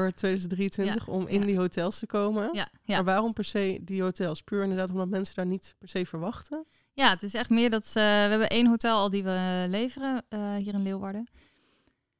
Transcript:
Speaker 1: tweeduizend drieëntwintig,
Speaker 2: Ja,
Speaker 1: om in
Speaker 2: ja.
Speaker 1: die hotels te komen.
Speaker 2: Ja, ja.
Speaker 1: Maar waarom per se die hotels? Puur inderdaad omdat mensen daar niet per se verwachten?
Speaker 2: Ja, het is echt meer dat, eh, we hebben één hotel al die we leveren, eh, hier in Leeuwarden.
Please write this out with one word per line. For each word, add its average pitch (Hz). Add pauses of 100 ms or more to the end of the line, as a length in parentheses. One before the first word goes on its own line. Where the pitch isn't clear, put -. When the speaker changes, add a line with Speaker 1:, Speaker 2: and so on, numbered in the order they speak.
(100)
Speaker 1:
tweeduizend 185
drieëntwintig, 196
Speaker 2:
Ja, -
Speaker 1:
om 185
in 202
Speaker 2:
ja. 202
Speaker 1:
die 202
hotels 180
te -
komen. 208
Speaker 2:
Ja, 320 (140)
ja. 202
Speaker 1:
Maar 180
waarom 208
per 208
se 196
die 190
hotels? 180
Puur 202
inderdaad 185
omdat 185
mensen 196
daar 185
niet 185
per 190
se 185
verwachten? 233 (260)
Speaker 2:
Ja, 269
het 185
is 202
echt 233
meer 233
dat, 214
eh, -
we 220
hebben 208
één 240
hotel 233
al 202
die 196
we 185
leveren, 254
eh, 208
hier 202
in 196
Leeuwarden. 196 (920)